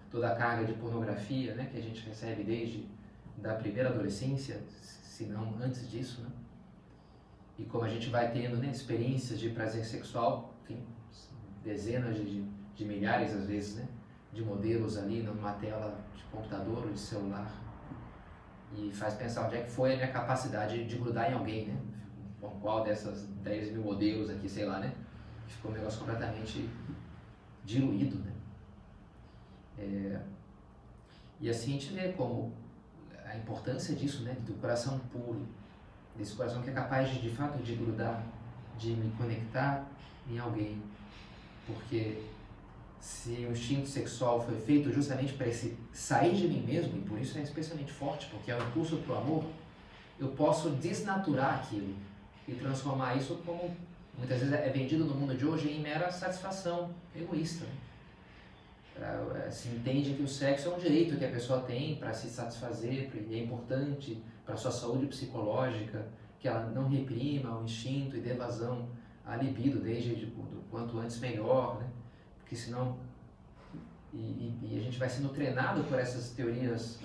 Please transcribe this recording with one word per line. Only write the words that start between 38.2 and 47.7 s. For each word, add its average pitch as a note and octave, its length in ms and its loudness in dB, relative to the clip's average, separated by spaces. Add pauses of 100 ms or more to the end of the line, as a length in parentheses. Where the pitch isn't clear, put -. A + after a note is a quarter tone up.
de A2+ 140 0
me A2 200 2
conectar C3+ 720 2 (400)
em A#2 120 -2
alguém. G#2+ 440 0 (840)
Porque A2 580 -2 (720)
se - 320 -8 (180)
o A#2+ 40 0
instinto C#3 360 2
sexual A#2+ 520 2
foi A#2 200 0
feito C#3+ 320 8
justamente B2+ 400 4
pra B2 160 2
esse A#2 280 0 (160)
sair - 440 6
de F3+ 100 6
mim C#3 160 4
mesmo, D#3 340 2
e - 40 0
por G#2+ 200 -2
isso C3+ 160 -2
é D3+ 60 -2
especialmente D3+ 500 -4